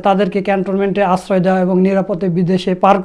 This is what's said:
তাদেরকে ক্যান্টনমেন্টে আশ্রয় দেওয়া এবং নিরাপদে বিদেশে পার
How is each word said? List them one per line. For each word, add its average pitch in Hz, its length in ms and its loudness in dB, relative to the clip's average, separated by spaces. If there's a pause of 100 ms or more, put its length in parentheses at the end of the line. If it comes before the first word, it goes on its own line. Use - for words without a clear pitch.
তাদেরকে 196 400 0
ক্যান্টনমেন্টে 196 540 -2 (120)
আশ্রয় 190 320 0
দেওয়া 190 200 2
এবং 185 100 0 (120)
নিরাপদে 190 400 -2 (100)
বিদেশে 185 340 0 (120)
পার 196 220 4